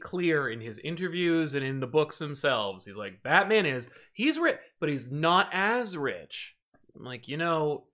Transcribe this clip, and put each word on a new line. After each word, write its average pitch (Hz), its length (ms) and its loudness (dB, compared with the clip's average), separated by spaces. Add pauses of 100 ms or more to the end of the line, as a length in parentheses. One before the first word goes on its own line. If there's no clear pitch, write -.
clear 160 480 0
in 113 100 -6
his 113 200 -10
interviews 165 760 0
and 139 100 -2
in 135 140 -2
the 131 80 -2
books 151 320 2
themselves. 123 680 -2
He's 98 100 -16
like, 98 260 -10
"Batman 190 440 4
is, 127 220 -2 (240)
he's 277 260 0
rich, 330 200 2 (220)
but 160 80 0
he's 127 240 -4
not 170 400 4
as 202 440 0
rich." 101 600 -6 (400)
I'm - 80 -16
like, 123 240 -12
"You 135 80 -6
know, 160 580 0